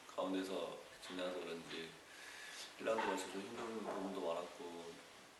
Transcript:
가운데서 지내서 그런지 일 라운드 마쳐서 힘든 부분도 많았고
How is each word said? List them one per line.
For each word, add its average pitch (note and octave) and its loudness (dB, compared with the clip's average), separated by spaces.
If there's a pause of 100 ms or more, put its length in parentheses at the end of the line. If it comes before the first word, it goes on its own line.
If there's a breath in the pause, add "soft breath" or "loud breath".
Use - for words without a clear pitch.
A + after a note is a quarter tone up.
가운데서 F#2 2 (280)
지내서 F2+ 2
그런지 E2 -2 (880 loud breath)
일 F#2+ 2
라운드 A2 8
마쳐서 F#2 2
힘든 A2+ -2
부분도 F#2+ 2
많았고 E2+ 0 (500)